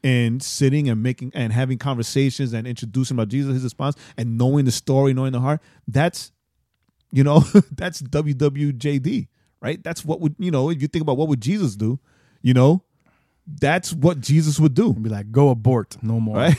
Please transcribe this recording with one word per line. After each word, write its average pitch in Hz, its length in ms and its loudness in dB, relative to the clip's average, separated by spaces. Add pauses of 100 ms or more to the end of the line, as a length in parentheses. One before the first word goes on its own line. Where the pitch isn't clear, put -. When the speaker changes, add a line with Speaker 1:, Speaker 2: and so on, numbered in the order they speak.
Speaker 1:
in 123 380 2
sitting 139 500 0
and 110 120 -2
making 127 320 -4
and 113 200 -4
having 127 240 -2
conversations 131 760 -2
and 113 140 -6
introducing 123 480 -4
about 110 140 -2
Jesus, 135 240 -2
his 127 100 -4
response 135 320 -4 (220)
and 113 200 -4
knowing 135 280 2
the 120 60 2
story, 135 420 0
knowing 131 180 -2
the 123 80 -2
heart, 143 220 -2 (260)
that's, 143 440 -2 (800)
you 135 120 4
know, 147 160 6
<laughs> - 320 4
that's 175 280 -8
W 147 360 -4
W 143 380 0
J 139 260 -2
D, 127 280 -4 (340)
right? 151 220 -8
That's - 220 -10
what 160 160 -4
would, 151 160 -2
you 180 140 -4
know, 139 180 0
if 156 120 -4
you 147 60 -4
think 160 140 -4
about 143 160 0
what 160 120 0
would 131 120 0
Jesus 147 340 -2
do, 110 240 -2 (420)
you 127 120 4
know, 139 300 6 (600)
that's 156 460 -2
what 160 300 0
Jesus 151 360 2
would 151 160 4
do. 196 180 2
Speaker 2:
And 110 120 -2
be 110 60 -4
like, 104 220 -8
"Go 139 180 6
abort 117 520 0
no 113 200 -2
more." 110 160 -2
Speaker 1:
Right? 143 200 4